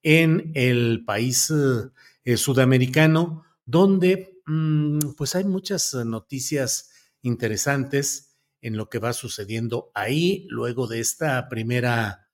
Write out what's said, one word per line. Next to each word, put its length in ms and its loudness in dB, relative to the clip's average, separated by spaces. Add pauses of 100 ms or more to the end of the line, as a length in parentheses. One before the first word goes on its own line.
en 500 4
el 500 2
país, 480 -2 (720)
eh, 120 2
sudamericano, 1040 4 (220)
donde, 840 2
mm, 680 0
pues 180 -4
hay 80 0
muchas 520 -4
noticias 1000 -6 (300)
interesantes 1120 -4 (240)
en 160 -8
lo 120 -6
que 120 -6
va 120 -2
sucediendo 800 -6
ahí, 580 -2
luego 360 -4
de 140 -6
esta 480 -4
primera 840 -2